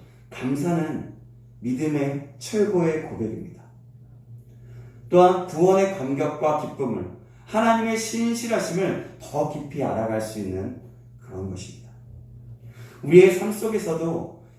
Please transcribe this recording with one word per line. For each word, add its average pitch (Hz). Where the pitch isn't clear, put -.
감사는 156
믿음의 139
최고의 180
고백입니다. -
또한 180
구원의 190
감격과 147
기쁨을, 104
하나님의 226
신실하심을 220
더 147
깊이 147
알아갈 110
수 110
있는 95
그런 95
것입니다. -
우리의 180
삶 214
속에서도 170